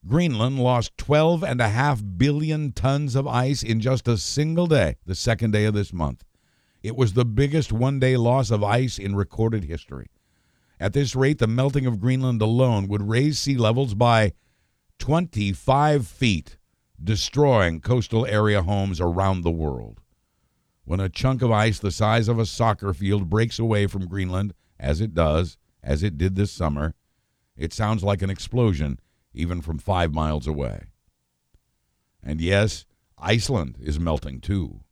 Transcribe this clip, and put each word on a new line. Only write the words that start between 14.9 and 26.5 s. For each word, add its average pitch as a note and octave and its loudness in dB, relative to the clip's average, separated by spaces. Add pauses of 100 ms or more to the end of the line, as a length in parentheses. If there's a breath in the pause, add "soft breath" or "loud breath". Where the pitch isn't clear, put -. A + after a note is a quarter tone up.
twenty-five C#3+ 0
feet, - -2 (440)
destroying G#2 2
coastal A#2 0
area G#2 2
homes G2 -2
around F2+ 0
the E2+ 0
world. C2+ -4 (840)
When F2+ -2
a F#2+ -2
chunk C3 0
of B2+ 2
ice A2 2
the G2+ -2
size G#2+ 2
of A#2 2
a A2+ 2
soccer G#2 0
field G2 -2
breaks A2+ 0
away A2 2
from F#2+ -6
Greenland, F#2 -2 (300)
as D2 0
it G#2+ -2
does, D#2+ 0 (240)
as C#2+ -2
it F#2 -2
did F#2 0
this G2 0